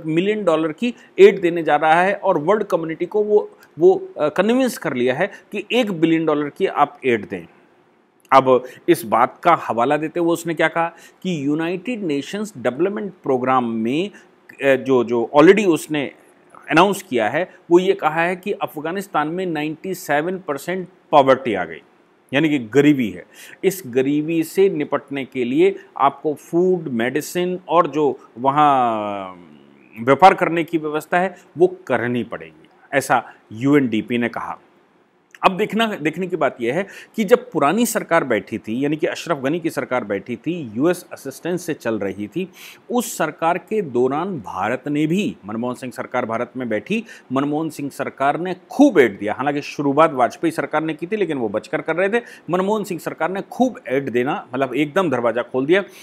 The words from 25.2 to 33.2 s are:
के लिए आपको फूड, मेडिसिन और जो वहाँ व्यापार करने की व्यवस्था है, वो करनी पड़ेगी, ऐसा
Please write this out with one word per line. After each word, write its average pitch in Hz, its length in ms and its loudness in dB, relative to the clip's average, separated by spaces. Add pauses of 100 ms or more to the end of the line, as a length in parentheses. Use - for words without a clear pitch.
के 127 180 -4
लिए 165 320 2 (220)
आपको 143 360 0
फूड, 170 540 0
मेडिसिन 147 720 -2 (100)
और 170 180 2
जो 139 320 -2 (180)
वहाँ 117 960 0 (640)
व्यापार 135 380 6
करने 170 300 -2
की 160 140 -4
व्यवस्था 151 420 -2
है, 185 160 -2 (220)
वो 185 180 2 (120)
करनी 120 360 -2
पड़ेगी, 80 460 -14 (240)
ऐसा 131 300 2 (280)